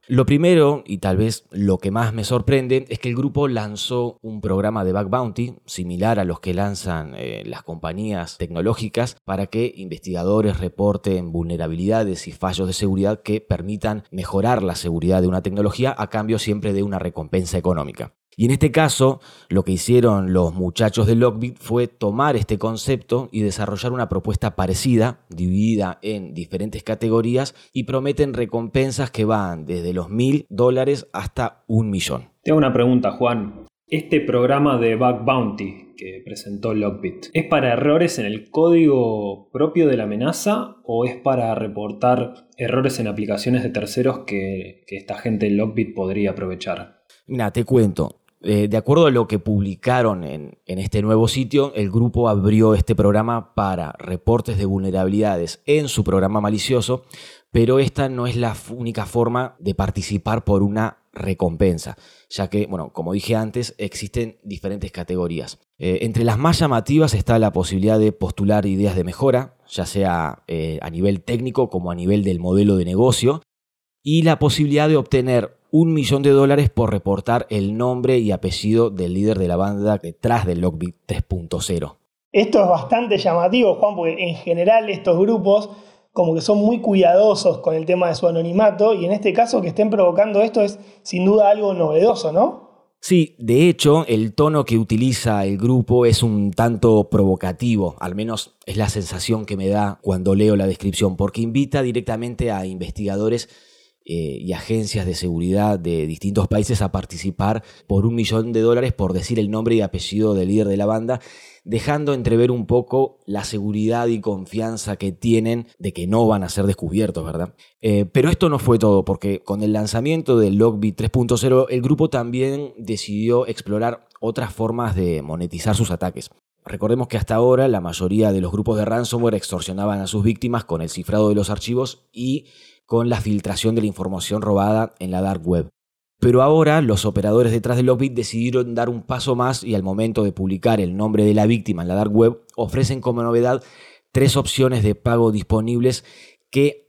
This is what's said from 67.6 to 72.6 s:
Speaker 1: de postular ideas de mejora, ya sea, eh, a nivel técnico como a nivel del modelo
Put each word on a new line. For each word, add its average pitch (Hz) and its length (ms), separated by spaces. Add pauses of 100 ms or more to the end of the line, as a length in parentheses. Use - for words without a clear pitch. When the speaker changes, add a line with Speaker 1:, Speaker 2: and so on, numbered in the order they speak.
Speaker 1:
de 107 140
postular 101 540
ideas 98 280
de 92 80
mejora, 131 540 (100)
ya 90 200
sea, 85 600
eh, 80 360
a 82 80
nivel 92 320
técnico 120 480
como 90 200
a 87 40
nivel 95 280
del 92 160
modelo 95 380